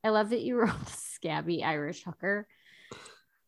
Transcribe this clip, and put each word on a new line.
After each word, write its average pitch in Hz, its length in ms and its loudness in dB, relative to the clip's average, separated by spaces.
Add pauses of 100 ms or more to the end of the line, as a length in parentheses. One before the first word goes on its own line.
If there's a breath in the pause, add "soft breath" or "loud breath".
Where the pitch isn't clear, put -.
I 220 60 4
love 214 220 4
that 240 100 0
you 247 160 0
<laughs> - 20 2
wrote 220 260 4
the - 60 -12
scabby 160 720 -4
Irish 156 400 -2
hooker. 196 420 -2 (1040 soft breath)